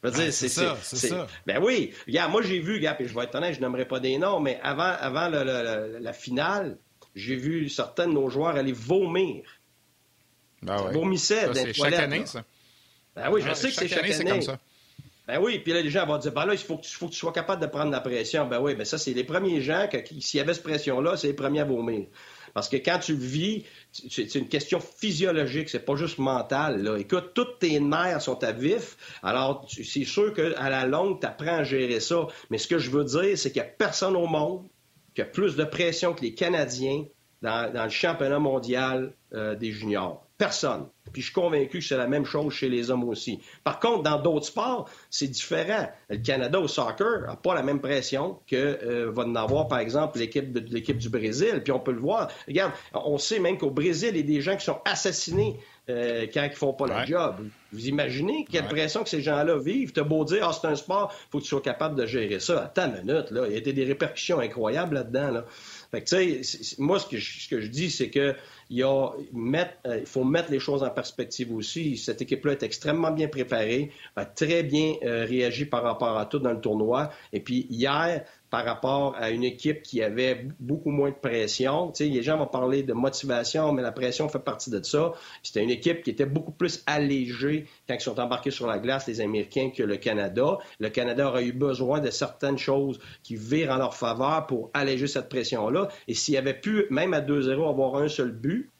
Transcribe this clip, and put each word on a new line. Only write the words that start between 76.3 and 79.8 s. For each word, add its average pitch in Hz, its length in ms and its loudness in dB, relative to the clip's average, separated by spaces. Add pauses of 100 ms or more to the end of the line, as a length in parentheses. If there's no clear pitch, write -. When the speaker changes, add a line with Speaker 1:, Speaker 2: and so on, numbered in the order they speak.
Speaker 1:
dans 127 120 2
le 110 80 -2
tournoi. 113 500 2 (220)
Et 107 60 -2
puis 123 320 -2
hier, 143 540 0 (260)
par 117 140 0
rapport 131 540 0
à 113 120 0
une 117 140 0
équipe 147 380 -2